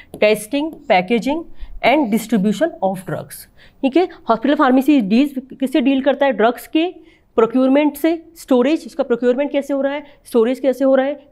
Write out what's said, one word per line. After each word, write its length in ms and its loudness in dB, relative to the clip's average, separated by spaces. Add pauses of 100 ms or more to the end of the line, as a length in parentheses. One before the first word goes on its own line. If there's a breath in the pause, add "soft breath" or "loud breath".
(240 loud breath)
testing, 480 0 (200)
packaging 520 0 (440 soft breath)
and 260 2
distribution 540 0 (160)
of 120 -2
drugs। 380 -12 (480 soft breath)
ठीक 160 0
है, 100 2 (220 loud breath)
हॉस्पिटल 260 0
फार्मेसी 460 4
डील्स, 300 2 (280)
किससे 220 0
डील 200 2
करता 240 0
है? 60 2
ड्रग्स 360 -2
के 180 0 (500 soft breath)
प्रोक्योरमेंट 600 2
से, 280 -2 (100)
स्टोरेज, 500 0
उसका 180 -6
प्रोक्योरमेंट 480 -2
कैसे 220 -4
हो 80 -2
रहा 120 -2
है, 100 -10 (220 loud breath)
स्टोरेज 340 0
कैसे 260 0
हो 100 4
रहा 100 2
है, 260 -8